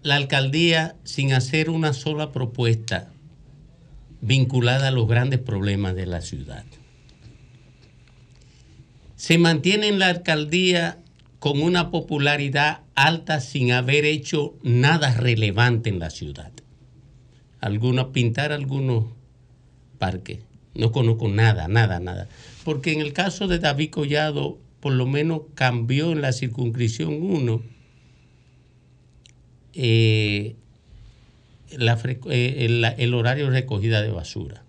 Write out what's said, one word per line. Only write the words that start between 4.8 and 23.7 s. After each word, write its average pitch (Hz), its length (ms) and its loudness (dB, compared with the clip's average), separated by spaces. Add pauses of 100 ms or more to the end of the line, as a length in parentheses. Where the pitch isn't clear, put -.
a 135 40 0
los 117 160 2
grandes 123 320 2
problemas 101 560 -2
de 92 120 -6
la 85 140 -4
ciudad. 69 440 -12 (2500)
Se - 220 2
mantiene 175 520 4
en 202 100 0
la 190 80 4
alcaldía 170 920 0 (400)
con 143 240 0
una 175 300 2
popularidad 147 920 0 (140)
alta 156 460 2
sin 123 300 0
haber 131 340 2
hecho 147 580 -2
nada 131 500 4
relevante 117 760 2
en 92 100 -4
la 82 100 -6
ciudad. 76 420 -14 (1120)
Algunos... 123 460 0
pintar 131 440 0
algunos 135 540 -2 (920)
parques. 95 420 -6 (360)
No 113 160 0
conozco 113 380 0
nada, 101 400 2
nada, 101 320 2
nada. 90 260 -8 (380)
Porque 156 260 -4
en 151 80 0
el 147 140 -4
caso 185 340 -4
de 175 120 0
David 156 300 0